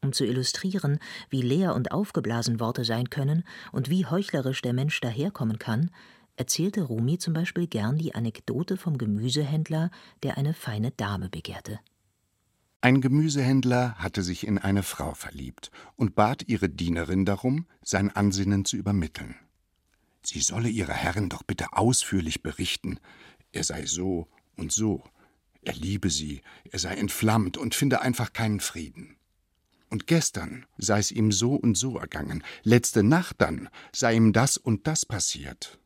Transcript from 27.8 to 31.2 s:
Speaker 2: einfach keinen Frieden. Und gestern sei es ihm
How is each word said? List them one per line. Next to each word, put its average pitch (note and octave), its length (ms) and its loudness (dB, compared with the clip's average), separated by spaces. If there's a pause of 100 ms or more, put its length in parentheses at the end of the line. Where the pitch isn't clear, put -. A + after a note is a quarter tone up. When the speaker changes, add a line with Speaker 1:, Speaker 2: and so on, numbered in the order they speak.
Speaker 2:
einfach A#2+ 320 -2
keinen G#2+ 260 0
Frieden. - 560 -10 (720)
Und - 160 -4
gestern B2 600 0 (120)
sei G#2 220 2
es G#2 120 0
ihm A2 200 4